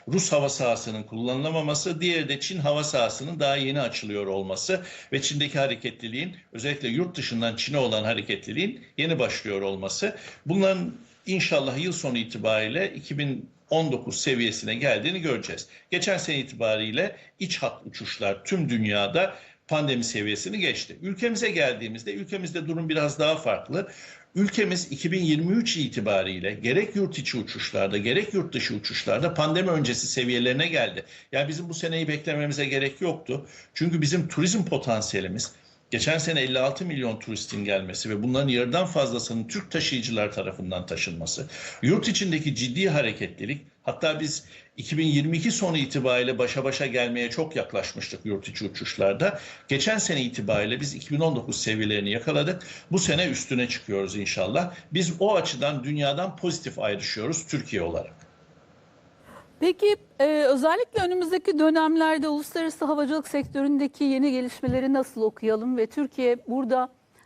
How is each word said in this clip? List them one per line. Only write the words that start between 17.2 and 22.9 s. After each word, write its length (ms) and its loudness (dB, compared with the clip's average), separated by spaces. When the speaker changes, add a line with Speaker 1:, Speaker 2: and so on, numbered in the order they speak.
Speaker 1:
iç 200 -4
hat 280 -4
uçuşlar 580 -4
tüm 240 0
dünyada 640 2
pandemi 360 2
seviyesini 540 -2
geçti. 440 -2
Ülkemize 480 -2
geldiğimizde 640 -2
ülkemizde 520 -6
durum 220 -4
biraz 300 0